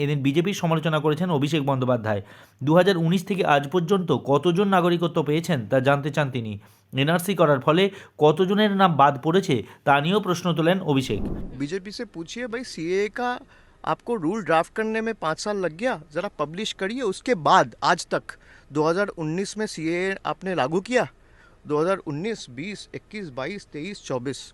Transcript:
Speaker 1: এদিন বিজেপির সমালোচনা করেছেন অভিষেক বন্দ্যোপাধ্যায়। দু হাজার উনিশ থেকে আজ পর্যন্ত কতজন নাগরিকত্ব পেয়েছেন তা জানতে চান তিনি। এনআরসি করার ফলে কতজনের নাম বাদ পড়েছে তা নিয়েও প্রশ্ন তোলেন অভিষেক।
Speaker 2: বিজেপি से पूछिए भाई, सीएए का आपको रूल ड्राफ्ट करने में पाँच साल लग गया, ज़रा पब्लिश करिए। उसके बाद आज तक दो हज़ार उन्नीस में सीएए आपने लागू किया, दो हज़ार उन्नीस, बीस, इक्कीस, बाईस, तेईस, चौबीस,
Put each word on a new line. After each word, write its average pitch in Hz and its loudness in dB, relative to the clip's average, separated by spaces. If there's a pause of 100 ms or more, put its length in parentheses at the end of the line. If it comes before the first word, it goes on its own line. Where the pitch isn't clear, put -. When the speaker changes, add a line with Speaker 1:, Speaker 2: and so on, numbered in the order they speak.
Speaker 1:
এদিন 147 0
বিজেপির 170 0
সমালোচনা 160 0
করেছেন 156 0
অভিষেক 147 2
বন্দ্যোপাধ্যায়। 120 0 (400)
দু 147 2
হাজার 180 6
উনিশ 165 2
থেকে 190 -2 (120)
আজ 143 2
পর্যন্ত 180 0 (180)
কতজন 180 2
নাগরিকত্ব 175 2
পেয়েছেন 151 0 (120)
তা 135 2
জানতে 139 2
চান 147 0
তিনি। 113 -6 (400)
এনআরসি 175 0
করার 147 4
ফলে 160 4 (360)
কতজনের 190 4
নাম 190 6
বাদ 139 6
পড়েছে 165 2 (300)
তা 143 6
নিয়েও 185 0
প্রশ্ন 180 -2
তোলেন 165 2 (140)
অভিষেক। 131 0 (400)
Speaker 2:
বিজেপি 185 -8
से 247 -10
पूछिए 185 -12
भाई, 240 -8
सीएए 185 -4 (120)
का 247 -2 (560)
आपको 185 -4
रूल 190 -2
ड्राफ्ट 165 2
करने 220 -2
में 226 -4
पाँच 160 -4
साल 208 -4
लग 165 -4
गया, 214 -4 (120)
ज़रा 175 -4 (100)
पब्लिश 165 -6
करिए। 233 -6
उसके 214 0 (100)
बाद 151 6 (100)
आज 170 2
तक - -6 (360)
दो 151 0
हज़ार 185 0
उन्नीस 170 -4
में 214 -4
सीएए 175 -4 (100)
आपने 180 -6
लागू 156 0
किया, 226 0 (600)
दो 147 0
हज़ार 185 0
उन्नीस, 175 -6
बीस, 165 -12
इक्कीस, 190 -12
बाईस, 147 -8
तेईस, 165 -12
चौबीस, 131 -6 (140)